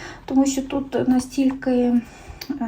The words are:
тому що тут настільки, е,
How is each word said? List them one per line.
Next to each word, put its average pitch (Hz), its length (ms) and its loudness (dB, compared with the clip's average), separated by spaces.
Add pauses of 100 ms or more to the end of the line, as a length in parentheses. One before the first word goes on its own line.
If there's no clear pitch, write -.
(240)
тому 269 220 4
що 269 160 -2
тут 269 460 -2
настільки, 262 600 0
е, 247 320 4 (640)